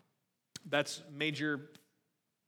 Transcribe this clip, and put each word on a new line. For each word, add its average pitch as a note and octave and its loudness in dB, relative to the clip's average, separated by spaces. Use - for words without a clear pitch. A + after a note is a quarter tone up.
That's C#3+ 2
major D3 0